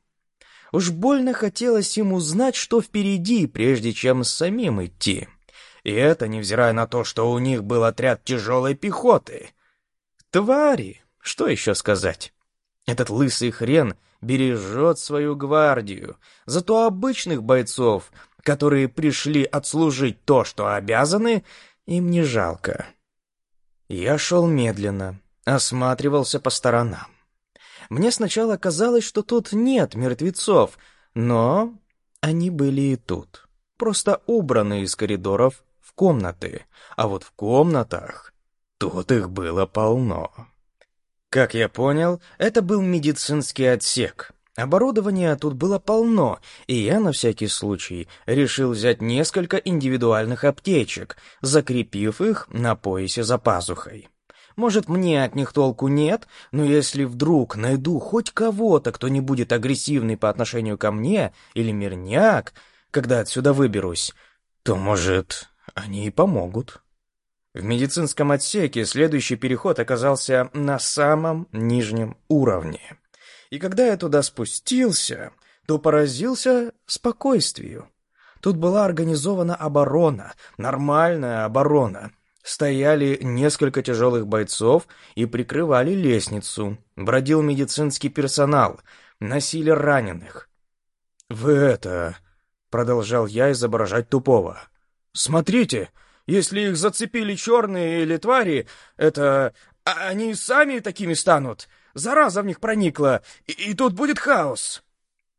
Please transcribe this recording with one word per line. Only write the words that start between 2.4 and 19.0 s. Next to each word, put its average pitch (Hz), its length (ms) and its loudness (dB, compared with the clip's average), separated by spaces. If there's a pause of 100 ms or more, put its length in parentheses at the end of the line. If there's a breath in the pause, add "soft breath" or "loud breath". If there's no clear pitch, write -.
что - 260 0
впереди, 196 640 0
прежде 117 480 0
чем 127 300 0
самим 170 600 -2
идти. 92 440 -4 (560 loud breath)
И - 80 -6
это 123 360 2
невзирая 110 460 0
на 113 140 0
то, 120 160 -4
что 117 280 -2
у 120 80 0
них 127 240 -2
был 113 200 0
отряд 117 400 0
тяжёлой 127 520 -2
пехоты. - 760 0 (800)
Твари! 214 720 2 (180)
Что - 280 -4
ещё 110 260 0
сказать? 95 600 -2 (520)
Этот 120 240 -2
лысый 120 420 0
хрен 120 440 0 (260)
бережёт 127 760 0
свою 147 360 -4
гвардию. 139 800 0 (280 soft breath)
Зато 202 400 2
обычных 190 580 -2
бойцов, 117 680 0 (320 soft breath)
которые 143 440 2
пришли 147 560 0